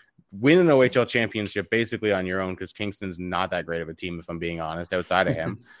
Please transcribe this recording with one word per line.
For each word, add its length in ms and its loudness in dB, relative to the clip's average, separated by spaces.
win 280 6
an 120 6
O 100 8
H 140 4
L 100 4
championship 640 -2
basically 440 0
on 120 0
your 140 -2
own, 160 -4
'cause 160 -10
Kingston's 480 -6
not 320 -2
that 140 -4
great 160 -4
of 80 -8
a 40 -10
team, 260 -8
if 100 -14
I'm 100 -8
being 220 -6
honest, 320 -6
outside 340 2
of 80 0
him, 240 -6